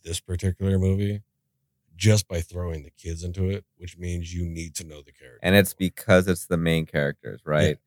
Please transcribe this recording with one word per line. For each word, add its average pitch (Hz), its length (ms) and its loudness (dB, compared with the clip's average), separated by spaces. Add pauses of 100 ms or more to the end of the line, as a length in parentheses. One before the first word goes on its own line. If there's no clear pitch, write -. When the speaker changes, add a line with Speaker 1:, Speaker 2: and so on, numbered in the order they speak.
Speaker 1:
this 85 160 -8
particular 95 600 -2
movie 101 420 0 (720)
just 104 320 4
by 87 140 -4
throwing 85 420 -8
the 71 80 -20
kids 85 320 -10
into 92 260 -2
it, 98 160 -6 (120)
which 87 200 -16
means 87 360 -6
you 87 140 -4
need 82 280 -10
to - 100 -10
know 76 160 -18
the - 100 -20
character - 300 -20
Speaker 2:
And 95 140 4
it's 98 180 6
Speaker 1:
more. - 60 -20
Speaker 2:
because 92 480 4
it's 90 180 0
the 87 120 0
main 82 280 2
characters, 71 580 -6
right? 76 260 2
Speaker 1:
Yeah. 73 40 0 (140)